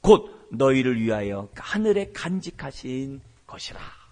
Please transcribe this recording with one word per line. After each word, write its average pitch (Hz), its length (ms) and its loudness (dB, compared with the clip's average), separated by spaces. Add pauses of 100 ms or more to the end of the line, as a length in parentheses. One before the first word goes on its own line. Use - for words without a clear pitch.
"곧 - 520 6
너희를 131 480 2
위하여 104 560 -4
하늘에 202 560 -2
간직하신 139 1080 -8 (240)
것이라." - 360 -14 (320)